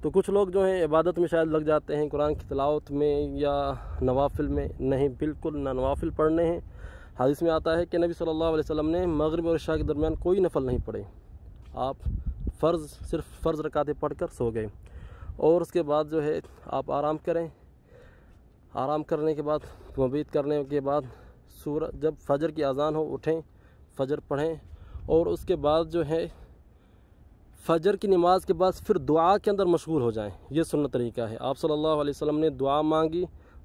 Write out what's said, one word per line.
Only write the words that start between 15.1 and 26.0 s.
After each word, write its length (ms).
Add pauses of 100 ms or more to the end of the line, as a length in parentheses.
और 220
उसके 200
बाद 260
जो 120
है 200 (300)
आप 200
आराम 280
करें। 320 (1300)
आराम 260
करने 320
के 80
बाद, 200 (360)
मबीत 320
करने 340
के 160
बाद 300 (540)
सूर-, 300
जब 240
फजर 320
की 120
अजान 320
हो 100
उठें, 360 (580)
फजर 220
पढ़ें 400 (500)
और 180
उसके 300
बाद 300
जो 140